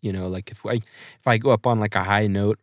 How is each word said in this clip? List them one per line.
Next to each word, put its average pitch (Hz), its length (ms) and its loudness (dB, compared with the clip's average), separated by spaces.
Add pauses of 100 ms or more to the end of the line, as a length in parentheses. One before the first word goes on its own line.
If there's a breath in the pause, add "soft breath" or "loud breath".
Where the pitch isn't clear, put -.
you 101 100 -4
know, 92 160 -6
like, 92 240 -8
if - 140 -14
I, 110 80 -2
if - 520 -10
I 117 120 4
go 127 120 2
up 113 160 2
on, 117 140 2
like, 107 160 -2
a 95 80 0
high 101 240 2
note 101 340 0